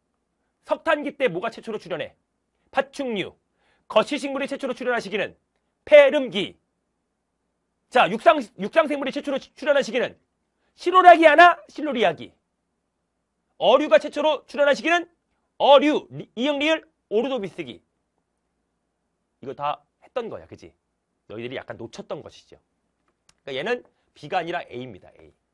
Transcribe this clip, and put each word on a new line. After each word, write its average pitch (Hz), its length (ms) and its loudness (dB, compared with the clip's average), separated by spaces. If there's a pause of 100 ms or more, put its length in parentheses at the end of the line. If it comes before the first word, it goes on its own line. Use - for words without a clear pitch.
(640)
석탄기 294 520 -4
때 262 120 -2
뭐가 185 200 -6
최초로 226 300 -12
출현해? 151 360 -10 (560)
파충류. 233 640 -6 (540)
거시식물이 269 600 -4
최초로 262 260 -8
출현한 240 260 -6
시기는 175 340 -8 (520)
폐름기. 262 720 4 (1300)
자, 208 220 2
육상, 285 320 2 (160)
육상생물이 277 540 -2
최초로 285 260 -6
추-, - 160 -14
출현한 285 280 0
시기는 214 360 -6 (560)
실오리아기 349 500 6
하나, 330 340 6 (100)
실오리아기. 202 640 -4 (1200)
어류가 285 420 4
최초로 294 460 -2
출현한 285 300 0
시기는 330 340 -2 (480)
어류, 269 540 4
리-, 143 240 -16
이응리을, 294 500 -2 (240)
오르도비스기. 202 720 -6 (1600)
이거 127 140 -14
다 147 280 -8 (200)
했던 233 260 -10
거야, 95 180 -16
그지? 87 280 -20 (540)
너희들이 117 280 -14
약간 104 220 -14
놓쳤던 135 420 -16
것이죠. - 380 -20 (840)
그러니까 143 280 -8
얘는 240 140 -6 (280)
B가 165 260 -8
아니라 170 320 -6
A입니다, 117 380 -16 (100)
A. 78 140 -20 (220)